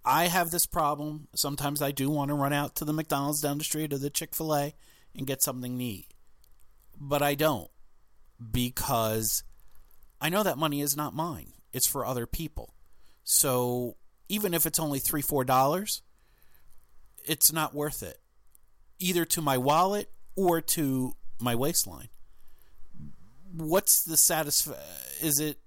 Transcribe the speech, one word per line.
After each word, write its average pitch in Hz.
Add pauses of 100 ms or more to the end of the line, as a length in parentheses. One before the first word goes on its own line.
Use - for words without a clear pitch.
I 156
have 175
this 170
problem. 151
Sometimes 143
I 143
do 139
want 143
to 147
run 143
out 143
to 160
the 151
McDonald's 147
down 143
the 151
street 151
or 143
the 139
Chick-fil-A 151 (400)
and 131
get 135
something 123
to 123
eat. 113 (880)
But 143
I 143
don't, 143 (840)
because 117 (760)
I 151
know 202
that 151
money 147
is 143
not 151
mine. 143 (220)
It's 135
for 127
other 120
people. - (520)
So 123 (320)
even 180
if 160
it's 156
only 147
three, 147
four 139
dollars, 139 (1200)
it's -
not 156
worth 147
it, 90 (760)
either 175
to -
my 139
wallet 175 (280)
or 175
to 131 (200)
my 120
waistline. 120 (1400)
What's 165
the 160
satisf-, 156 (480)
is 147
it 151